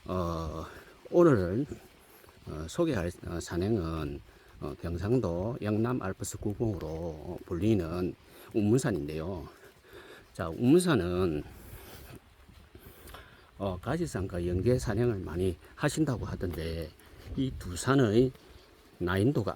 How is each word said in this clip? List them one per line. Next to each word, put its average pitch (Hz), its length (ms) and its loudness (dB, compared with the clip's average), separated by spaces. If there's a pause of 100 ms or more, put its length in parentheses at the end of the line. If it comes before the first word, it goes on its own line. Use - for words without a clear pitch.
어, 82 600 -4 (460)
오늘은, 127 540 6 (840)
어, 76 200 -8
소개할, 110 440 0 (160)
어, 87 120 -6
산행은, 82 800 -2 (420)
어, 76 200 -8
경상도 92 800 -2
영남 110 400 0
알프스 95 360 -8
구봉으로 87 1080 -4
불리는 90 680 0 (380)
운문산인데요. 90 920 0 (840)
자, 87 160 -4
운문산은, 113 960 4 (2250)
어, 92 200 -4
가지산과 95 680 -4
연계 95 320 2
산행을 117 400 0
많이 90 380 0 (180)
하신다고 143 500 0
하던데 82 640 -4 (480)
이 131 200 0
두 90 180 -8
산의 127 560 6 (680)
난이도가 98 580 2